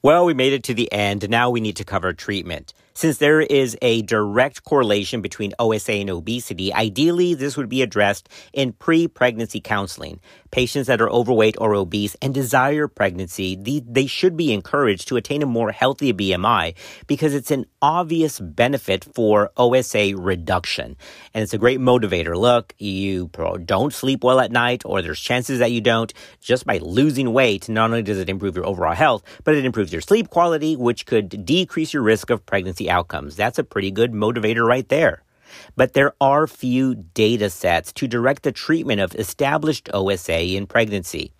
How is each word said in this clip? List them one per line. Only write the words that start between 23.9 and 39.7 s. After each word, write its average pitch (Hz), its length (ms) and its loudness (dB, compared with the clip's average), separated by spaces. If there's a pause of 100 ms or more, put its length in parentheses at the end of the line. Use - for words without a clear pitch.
sleep 135 300 -2
well 127 160 4
at 117 140 0
night, 120 320 0
or 95 180 -2
there's 80 160 -6
chances 127 400 -4
that 120 140 2
you 117 80 -2
don't. 113 340 0 (260)
Just - 240 -2
by - 140 -2
losing 123 540 0
weight, 117 360 2
not 110 180 2
only 113 160 0
does 98 160 -2
it 92 100 -4
improve 95 260 -4
your 87 120 -4
overall 87 280 -2
health, 123 300 2 (180)
but 151 140 4
it 135 80 0
improves 107 260 -2
your 80 100 -6
sleep 202 300 0
quality, 160 460 2
which 120 300 -2
could 101 380 -2
decrease 160 480 0
your 135 120 -2
risk 107 260 2
of 117 160 -2
pregnancy 92 380 -4
outcomes. 82 500 -4
That's 107 240 -2
a 143 60 -2
pretty 95 260 -4
good 113 220 0
motivator 113 540 0
right 127 240 2
there. 147 320 2 (520)
But 131 200 2
there 139 260 4
are 143 260 4
few 127 480 -2
data 107 540 0
sets 85 460 -2
to 139 120 -4
direct 123 360 0
the 131 100 -2
treatment 131 480 -2
of 92 140 -2
established 147 800 -2